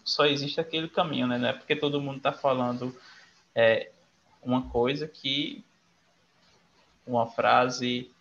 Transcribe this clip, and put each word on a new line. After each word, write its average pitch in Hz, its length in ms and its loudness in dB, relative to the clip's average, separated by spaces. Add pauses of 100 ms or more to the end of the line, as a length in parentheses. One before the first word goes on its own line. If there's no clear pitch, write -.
só - 220 2
existe 143 340 0
aquele 160 280 -4
caminho, 139 380 -2
né? 123 120 0
Não 120 100 0
é 110 40 0
porque - 220 -2
todo 147 260 -2
mundo 135 200 -8
tá 143 120 0
falando, 127 600 -2 (600)
é, 113 360 4 (520)
uma 127 260 -2
coisa 143 400 0
que, 143 560 -6 (1400)
uma 120 200 0
frase, 123 840 2 (100)